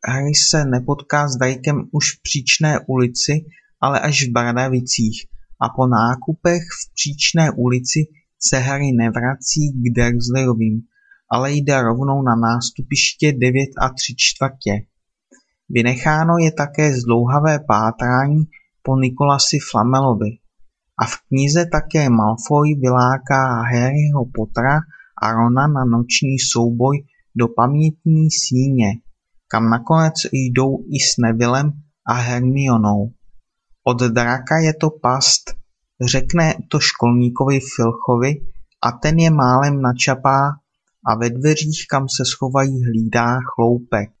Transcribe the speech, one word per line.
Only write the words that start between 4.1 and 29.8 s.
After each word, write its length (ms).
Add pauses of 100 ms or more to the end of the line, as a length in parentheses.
v 80
Bradavicích 960 (360)
a 80
po 180
nákupech 760
v 320
Příčné 580
ulici 480 (400)
se 200
Harry 320
nevrací 800
k 120 (120)
Dursleyovým, 880 (500)
ale 220
jde 280
rovnou 400
na 140
nástupiště 960
devět 380 (120)
a 80
tři 280
čtvrtě. 560 (960)
Vynecháno 680
je 140
také 460
zdlouhavé 680
pátrání 760 (400)
po 120
Nikolasi 640 (140)
Flamelovi. 580 (720)
A 40
v 100 (120)
knize 440
také 380
Malfoy 680
vyláká 840
Harryho 720
Pottera 460 (420)
a 100
Rona 360
na 180
noční 540
souboj 640 (320)
do 120
pamětní 840
síně, 560 (600)
kam 220
nakonec 440 (180)